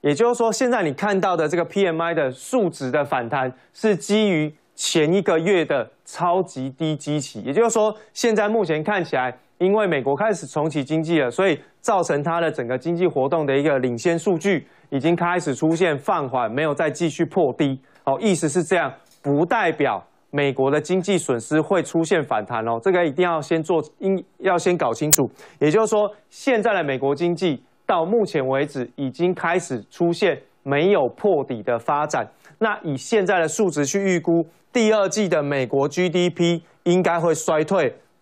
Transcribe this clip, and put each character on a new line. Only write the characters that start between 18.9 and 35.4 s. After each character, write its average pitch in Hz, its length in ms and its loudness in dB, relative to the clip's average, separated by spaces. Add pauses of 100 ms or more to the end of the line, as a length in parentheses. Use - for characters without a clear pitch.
不 143 240 0
代 185 260 2
表 131 320 -2 (280)
美 143 200 0
国 131 200 0
的 151 100 2
经 180 180 -2
济 185 200 0
损 123 200 -2
失 156 220 0
会 165 220 0
出 165 200 -2
现 160 220 0
反 107 220 -2
弹 113 200 -4
哦， 117 160 -2
这 196 80 2
个 180 140 4
一 147 80 -2
定 170 100 0
要 170 160 0
先 156 240 -2
做， 156 220 0 (140)
应， 190 260 0 (140)
要 185 180 2
先 175 220 2
搞 120 160 0
清 151 180 -2
楚。 120 180 0 (280)
也 151 120 2
就 214 120 2
是 214 60 -2
说， 208 220 0 (200)
现 240 320 0
在 226 100 2
的 185 100 0
美 139 160 -4
国 139 160 0
经 175 220 0
济 156 260 -2 (220)
到 170 220 0
目 214 180 2
前 143 240 -2
为 135 160 0
止 131 320 -8
已 135 140 -4
经 175 240 0
开 175 240 -2
始 127 320 -6
出 170 200 0
现 233 300 0 (220)
没 147 300 2
有 151 140 4
破 147 380 0
底 117 180 -8
的 117 160 -2
发 147 280 -2
展。 123 200 -4 (300)
那 214 260 -2
以 143 140 -4
现 202 280 0
在 185 140 2
的 160 80 2
数 180 220 0
值 151 160 0
去 196 180 -2
预 185 160 2
估， 165 280 0 (260)
第 220 200 4
二 202 160 2
季 208 200 -2
的 156 140 2